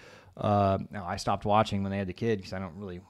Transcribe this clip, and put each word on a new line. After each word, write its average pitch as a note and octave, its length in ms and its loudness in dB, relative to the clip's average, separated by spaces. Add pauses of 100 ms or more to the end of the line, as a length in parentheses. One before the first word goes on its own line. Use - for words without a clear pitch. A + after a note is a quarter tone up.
(360)
uh, G2+ 420 4 (140)
now, G2+ 160 -8
I F#2+ 80 -4
stopped G2+ 300 -2
watching G#2 360 4
when G2 100 -2
they G2 60 -2
had G2+ 80 0
the F2+ 80 -4
kid A2 300 0
'cause F2+ 100 -12
I F#2 60 -4
don't F2+ 160 -8
really F#2 240 -10 (100)